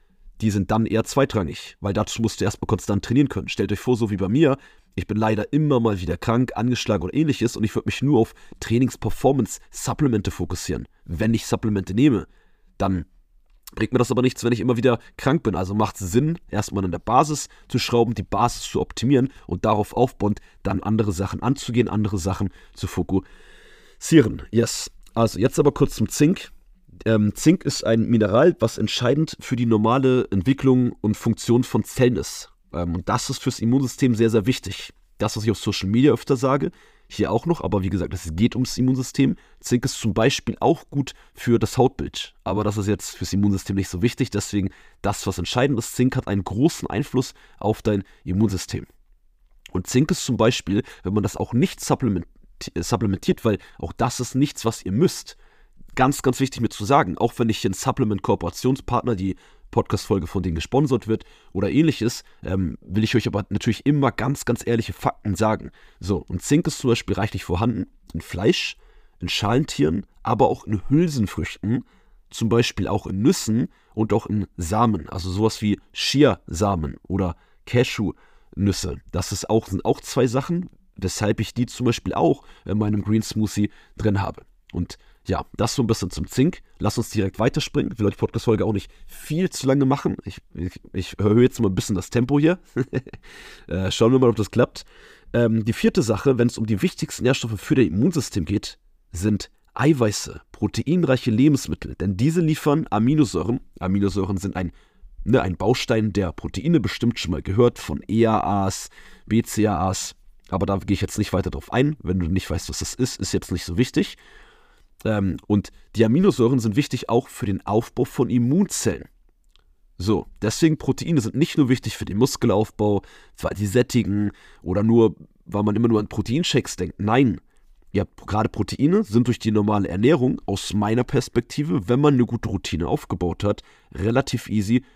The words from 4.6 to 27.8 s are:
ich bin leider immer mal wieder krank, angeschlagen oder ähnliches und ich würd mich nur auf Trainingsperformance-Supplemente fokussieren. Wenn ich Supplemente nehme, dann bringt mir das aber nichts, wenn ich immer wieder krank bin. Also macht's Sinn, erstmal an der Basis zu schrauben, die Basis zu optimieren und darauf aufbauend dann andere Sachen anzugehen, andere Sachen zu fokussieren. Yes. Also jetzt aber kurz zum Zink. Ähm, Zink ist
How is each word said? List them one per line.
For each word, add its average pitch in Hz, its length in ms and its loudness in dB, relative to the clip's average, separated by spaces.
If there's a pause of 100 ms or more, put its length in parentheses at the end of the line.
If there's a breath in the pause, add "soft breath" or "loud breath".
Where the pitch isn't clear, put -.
ich - 120 -6
bin 107 120 -4
leider 110 340 0
immer 143 280 2
mal 104 200 0
wieder 90 160 -4
krank, 120 380 0
angeschlagen 113 500 0
oder 92 80 -6
ähnliches 139 460 0
und 110 60 -2
ich 107 100 -2
würd - 100 -4
mich - 160 -4
nur 131 200 4
auf 113 120 0 (280 loud breath)
Trainingsperformance-Supplemente 120 1700 -2
fokussieren. - 580 -6 (160)
Wenn 110 300 0
ich - 120 -2
Supplemente 104 460 -2
nehme, 117 340 4 (520)
dann 95 260 0 (720)
bringt - 160 -2
mir 127 80 4
das 120 100 0
aber 123 120 0
nichts, - 200 0
wenn 120 100 2
ich 117 60 0
immer 120 180 0
wieder 120 220 2 (180 soft breath)
krank - 280 0
bin. 107 100 0
Also 92 220 -4
macht's 107 240 -2
Sinn, 127 380 0 (100)
erstmal 98 360 -2
an 92 60 -2
der 87 80 -4
Basis 147 480 -2 (220 soft breath)
zu 127 100 0
schrauben, 120 360 2
die 101 100 -4
Basis 113 380 -2
zu - 180 -2
optimieren 131 520 2 (140 loud breath)
und - 180 -6
darauf 104 300 0
aufbauend 120 460 0 (240 soft breath)
dann 98 180 -2
andere 107 300 0
Sachen 87 280 -6
anzugehen, 120 480 0
andere 104 300 -2
Sachen 95 300 -2 (260 soft breath)
zu - 140 -6
fokussieren. - 1600 0
Yes. - 400 -2 (240)
Also 113 240 2
jetzt 123 220 2
aber 143 100 4
kurz - 240 0
zum 107 140 -2
Zink. - 420 0 (540)
Ähm, 107 320 2
Zink 170 280 2
ist - 220 -4